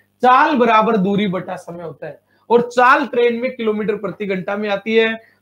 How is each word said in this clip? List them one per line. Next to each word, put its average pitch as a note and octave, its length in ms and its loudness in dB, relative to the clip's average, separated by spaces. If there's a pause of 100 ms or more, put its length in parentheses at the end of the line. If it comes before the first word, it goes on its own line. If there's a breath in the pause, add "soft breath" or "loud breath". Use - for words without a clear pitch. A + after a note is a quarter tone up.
(220 soft breath)
चाल C4+ 340 4
बराबर A3+ 420 2
दूरी G3+ 300 0
बटा F3+ 300 -6
समय F3 240 -14
होता E3 240 -14
है C#3+ 140 -14 (300)
और A#3+ 180 2
चाल B3+ 380 2
ट्रेन A#3+ 340 0
में B3+ 100 -4
किलोमीटर G#3+ 460 -4
प्रति G3 300 -8
घंटा F#3+ 300 -6
में G#3+ 120 -6
आती G3+ 260 -4
है, A3+ 240 2 (240 soft breath)